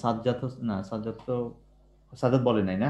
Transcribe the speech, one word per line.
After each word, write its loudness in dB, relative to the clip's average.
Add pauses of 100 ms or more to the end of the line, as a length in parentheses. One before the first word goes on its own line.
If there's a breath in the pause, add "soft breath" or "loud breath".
সাজ্জাদ 0
হোস-, -6
না, -2 (140)
সাজ্জাদ -6 (100)
তো, -2 (840)
সাজ্জাদ 6
বলে 4
নাই -2
না? 2